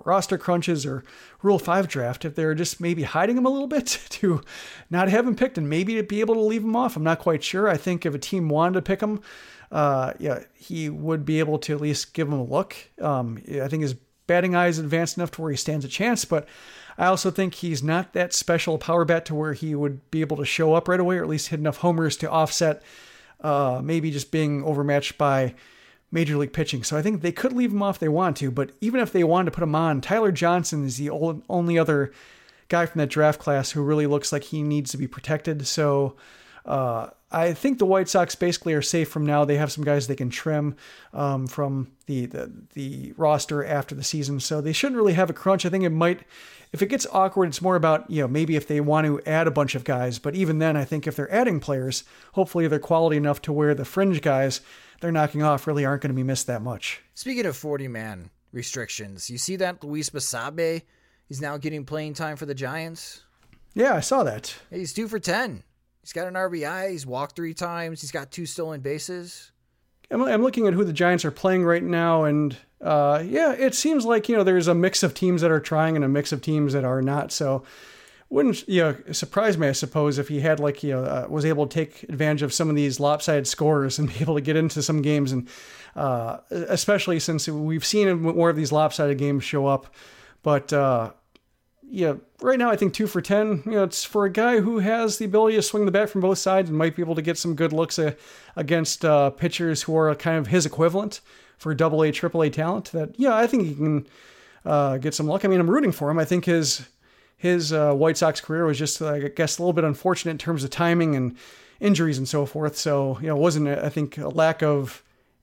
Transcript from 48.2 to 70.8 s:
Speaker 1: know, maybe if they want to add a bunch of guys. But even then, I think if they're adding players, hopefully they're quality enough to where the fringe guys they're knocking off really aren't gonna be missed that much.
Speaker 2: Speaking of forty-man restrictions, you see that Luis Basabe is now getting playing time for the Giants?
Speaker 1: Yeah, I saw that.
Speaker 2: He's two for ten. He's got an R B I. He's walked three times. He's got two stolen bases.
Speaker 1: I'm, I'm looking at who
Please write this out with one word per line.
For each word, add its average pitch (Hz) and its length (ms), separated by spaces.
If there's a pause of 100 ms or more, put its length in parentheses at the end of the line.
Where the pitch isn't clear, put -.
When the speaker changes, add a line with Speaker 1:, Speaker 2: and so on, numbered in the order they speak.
Speaker 1:
know, 127 60
maybe 156 260
if 147 140
they 147 120
want 151 280
to 143 200
add 160 200
a - 20
bunch 143 240
of 127 80
guys. 123 380
But 147 160
even 160 240
then, 160 160
I 143 80
think 151 240
if - 80
they're 143 180
adding 226 240
players, 131 460 (300)
hopefully 175 340
they're 147 100
quality 165 380
enough 147 260
to 156 100
where 147 220
the 139 100
fringe 190 380
guys 135 380 (400)
they're 170 100
knocking 151 320
off 147 240
really 147 180
aren't 139 180
gonna 135 120
be 131 80
missed 131 240
that 117 160
much. - 400 (120)
Speaker 2:
Speaking 247 320
of 135 100
forty-man 113 720 (220)
restrictions, 110 760
you 120 100
see 185 180
that 180 260
Luis 147 260
Basabe 156 760 (460)
is 135 120
now 147 160
getting 147 280
playing 151 300
time 151 220
for 143 100
the 143 80
Giants? 160 680 (520)
Speaker 1:
Yeah, 240 200
I 156 60
saw 262 220
that. 110 320 (160)
Speaker 2:
He's 175 220
two 220 160
for 214 100
ten. 180 460 (360)
He's - 120
got 175 160
an 185 80
R 185 140
B 160 160
I. 185 240
He's 151 160
walked 131 280
three 165 200
times. 170 480
He's 139 100
got 139 180
two 175 140
stolen 160 380
bases. 175 680 (580)
Speaker 1:
I'm, 233 120
I'm 233 200
looking 240 240
at 185 80
who 202 100